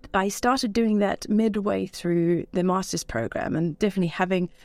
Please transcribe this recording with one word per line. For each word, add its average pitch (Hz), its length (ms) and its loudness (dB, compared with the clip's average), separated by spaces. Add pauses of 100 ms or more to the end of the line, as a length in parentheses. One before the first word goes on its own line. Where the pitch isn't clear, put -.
(140)
I 196 160 2
started 247 440 0
doing 214 260 2
that - 300 -2
midway 202 560 2
through 170 680 0
the 180 100 2
master's 180 400 -2
program, - 520 -4
and 160 240 -2
definitely 190 280 2
having, 180 420 0 (160)